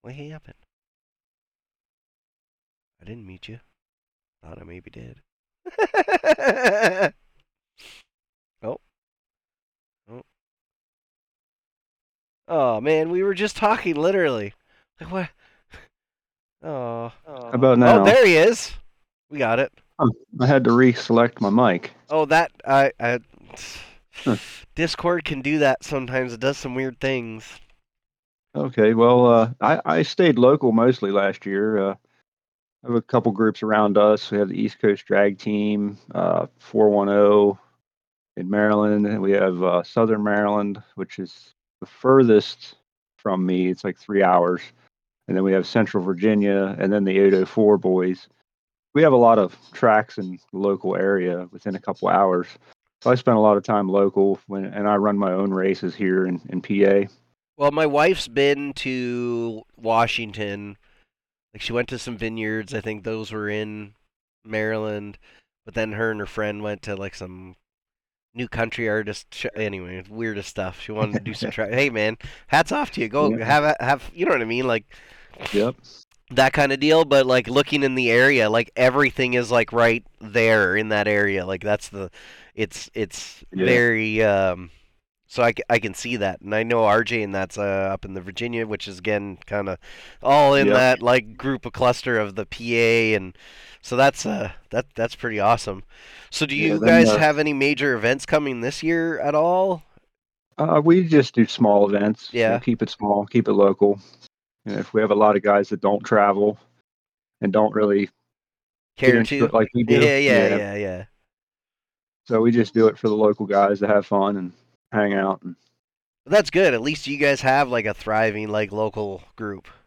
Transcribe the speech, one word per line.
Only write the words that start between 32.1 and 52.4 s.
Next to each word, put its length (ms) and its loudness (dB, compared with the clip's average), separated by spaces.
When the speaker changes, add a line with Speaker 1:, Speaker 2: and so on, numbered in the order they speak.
Speaker 2:
I 40 -14
have 80 -4
a 60 2
couple 300 0
groups 320 -2
around 340 2
us. 340 2
We 80 -2
have 100 0
the 100 -8
East 200 -6
Coast 260 0
Drag 320 2
Team, 600 -4
uh, 340 -2
four 320 2
one 200 2
oh 480 4
in 140 -10
Maryland, 560 2
and 160 -4
we 100 0
have, 300 0
uh, 220 0
Southern 400 -2
Maryland, 580 -2
which 240 -12
is 340 -16
the 40 -14
furthest 920 2
from 260 -2
me. 240 0
It's, 140 -6
like, 140 -8
three 260 0
hours. 380 2
And 100 -4
then 60 0
we 100 0
have 140 0
Central 360 -2
Virginia, 760 0
and 120 -2
then 120 0
the 160 0
eight 140 6
oh 120 2
four 320 2
boys. 500 -2
We 80 4
have 100 6
a 40 6
lot 220 6
of 160 0
tracks 460 0
in 220 -10
the 60 -10
local 380 -2
area 560 -2
within 240 -10
a 40 -10
couple 280 -6
hours. 400 2